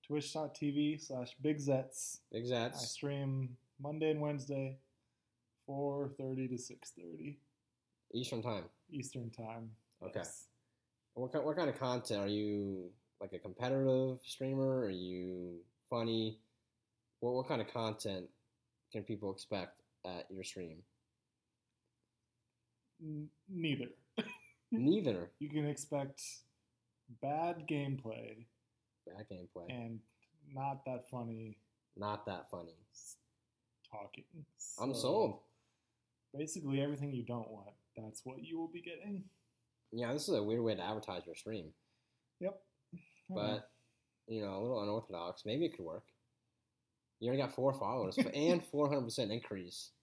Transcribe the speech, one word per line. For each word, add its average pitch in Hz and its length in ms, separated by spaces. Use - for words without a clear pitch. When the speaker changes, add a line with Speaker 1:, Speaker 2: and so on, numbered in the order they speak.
Speaker 1:
Twitch 147 280
dot 151 220
T 143 160
V 147 280
slash 127 420
Big 151 160
Zets. 135 600
Speaker 2:
Big 117 140
Zets. 123 300
Speaker 1:
I 123 100
stream 135 720
Monday 156 300
and 151 100
Wednesday, 135 560
four 139 540
thirty 131 280
to 123 100
six - 340
thirty. 143 480
Speaker 2:
Eastern 123 280
time? 104 240
Speaker 1:
Eastern 123 400
time, 113 400
Speaker 2:
Okay. 95 160
Speaker 1:
yes. - 260
Speaker 2:
What 127 180
ki-, 156 60
what 151 180
kind 170 120
of - 80
content? 123 440
Are 98 80
you, 101 600
like, 95 140
a 90 60
competitive 131 840
streamer? 135 580
Are 107 80
you 90 680
funny? 113 480
What, 123 140
what 131 160
kind 139 100
of 107 140
content 107 540
can 104 100
people 101 300
expect - 480
at 90 260
your 95 120
stream? 82 340
Speaker 1:
N-, 151 280
neither. 156 380
<laughs> 220 60
Speaker 2:
Neither? 135 580
Speaker 1:
You 147 100
can 151 160
expect 143 560
bad 156 480
gameplay. 117 760
Speaker 2:
Bad 107 260
gameplay. 87 380
Speaker 1:
And 117 300
not 135 320
that 127 240
funny 113 480
Speaker 2:
Not 104 300
that 95 260
funny. 85 240
Speaker 1:
s-, - 220
talking. 101 360
Speaker 2:
I'm 131 120
Speaker 1:
So, 131 60
Speaker 2:
sold. 147 400
Speaker 1:
basically 143 440
everything 143 320
you 117 100
don't 117 260
want, 104 200
that's 107 300
what 127 180
you 165 160
will 165 80
be 170 140
getting. 190 420
Speaker 2:
Yeah, 120 180
this 147 160
is 180 80
a 104 80
weird 113 200
way 110 120
to 90 80
advertise 101 420
your 82 100
stream. 104 320
Speaker 1:
Yep. 190 180
I 170 40
know. 185 120
Speaker 2:
But, 107 280
you 110 140
know, 98 160
a - 40
little 117 220
unorthodox. 101 600
Maybe 127 180
it - 140
could 90 80
work. 80 180
You 117 80
already 135 120
got 123 140
four 135 180
followers 110 520
Speaker 1:
<laughs> - 100
Speaker 2:
and 226 300
four 143 240
hundred 139 160
percent 113 260
increase. 95 600